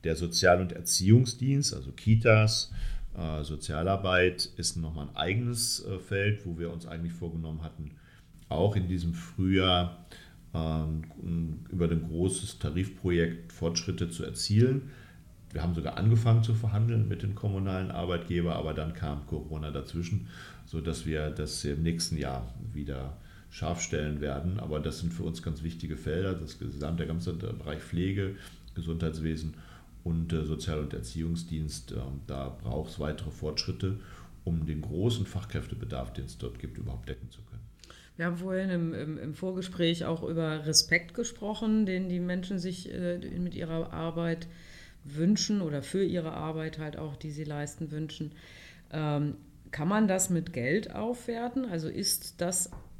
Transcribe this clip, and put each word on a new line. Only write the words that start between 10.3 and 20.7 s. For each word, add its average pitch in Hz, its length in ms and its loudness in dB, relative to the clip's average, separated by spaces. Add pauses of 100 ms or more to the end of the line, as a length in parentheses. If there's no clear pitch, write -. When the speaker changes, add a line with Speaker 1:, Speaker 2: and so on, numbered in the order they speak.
Speaker 1:
ähm, 80 500 0 (680)
über 85 200 2
ein 82 180 2
großes 90 500 0
Tarifprojekt 85 920 0
Fortschritte 85 560 0
zu - 160 -6
erzielen. 123 680 4 (600)
Wir 76 100 -2
haben 85 120 2
sogar 80 220 -2
angefangen 113 460 8
zu 113 120 4
verhandeln 110 540 2
mit 101 140 -2
den 101 120 0
kommunalen 98 560 0
Arbeitgebern, 87 640 0
aber 76 220 -2
dann 78 180 -2
kam 73 340 -4
Corona 76 440 -4
dazwischen, 82 580 -2 (380)
sodass 82 400 -4